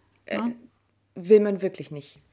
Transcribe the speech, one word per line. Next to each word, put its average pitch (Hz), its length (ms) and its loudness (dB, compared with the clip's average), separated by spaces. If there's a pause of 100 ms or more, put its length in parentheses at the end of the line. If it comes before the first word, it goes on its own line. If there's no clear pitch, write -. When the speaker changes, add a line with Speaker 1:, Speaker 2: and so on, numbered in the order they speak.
(280)
Speaker 1:
Äh, - 100 -4
Speaker 2:
Ne? 240 180 -4 (680)
Speaker 1:
will 202 200 6
man 202 200 -2
wirklich 180 300 -8
nicht. - 300 -16 (120)